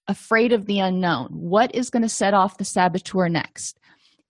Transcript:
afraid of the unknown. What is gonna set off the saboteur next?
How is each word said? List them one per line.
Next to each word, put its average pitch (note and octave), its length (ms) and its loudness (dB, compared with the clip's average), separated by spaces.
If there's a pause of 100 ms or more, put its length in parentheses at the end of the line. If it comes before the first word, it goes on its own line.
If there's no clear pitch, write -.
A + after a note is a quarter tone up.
afraid A3+ 460 0
of G#3 140 0
the G3+ 140 -2
unknown. F3+ 500 0
What E3+ 440 0
is B3 160 -2
gonna A3+ 180 0
set G3+ 260 0
off G3 240 2
the G3+ 80 -6
saboteur F3+ 640 0
next? - 500 -6 (480)